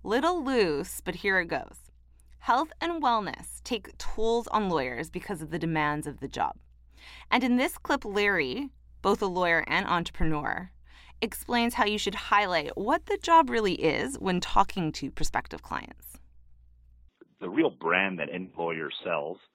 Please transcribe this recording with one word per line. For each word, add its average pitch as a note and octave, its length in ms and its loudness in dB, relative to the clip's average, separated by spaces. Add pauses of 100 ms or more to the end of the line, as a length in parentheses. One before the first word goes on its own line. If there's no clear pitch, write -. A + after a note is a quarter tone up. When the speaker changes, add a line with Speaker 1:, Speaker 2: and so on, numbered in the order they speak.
Speaker 1:
Little D4+ 400 2
loose, F#3 600 0
but F3+ 120 -4
here G3 240 2
it E3+ 80 -2
goes. - 420 -8 (480)
Health C4+ 420 0
and E4 220 -4
wellness A3 640 -2
take - 340 -6
tolls A3+ 520 0
on G#3 200 0
lawyers C3+ 400 -2
because E3+ 320 -8
of D#3 80 -10
the D#3+ 100 -6
demands D3+ 460 0
of C#3+ 140 -10
the C3+ 80 -10
job. E2 280 -4 (760)
And B3 120 4
in B3 140 4
this C#4 220 0
clip, C#4 260 -2
Larry, G3+ 640 0 (320)
both G3+ 220 2
a - 20 0
lawyer F3 400 2
and F3+ 220 0
entrepreneur, D#3+ 840 0 (520)
explains A#3 520 0
how A#3 120 2
you G#3+ 120 0
should G3+ 180 -2
highlight F3+ 600 2
what C4 300 0
the G4+ 100 -2
job E4 320 6
really G#3+ 240 2
is G#3 460 0
when F#3 200 0
talking F#3 520 2
to C#3 180 -8
prospective - 540 -2
clients. - 420 -10 (1400)
Speaker 2:
The F2+ 80 -6
real C#3 200 2
brand F2+ 500 2
that D2 140 -4
any F#2 240 -8
lawyer E2 320 -4 (140)
sells E2 340 -4 (180)